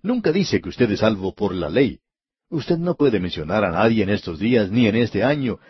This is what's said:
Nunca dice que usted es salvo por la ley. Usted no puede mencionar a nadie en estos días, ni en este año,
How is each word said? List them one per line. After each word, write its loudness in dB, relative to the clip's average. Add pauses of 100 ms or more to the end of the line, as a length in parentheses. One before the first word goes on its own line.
Nunca 0
dice 0
que -10
usted 0
es -2
salvo 0
por -2
la -4
ley. 0 (480)
Usted -2
no -2
puede 2
mencionar -2
a -2
nadie 2
en -2
estos -4
días, 2
ni 2
en 2
este 0
año, -2 (120)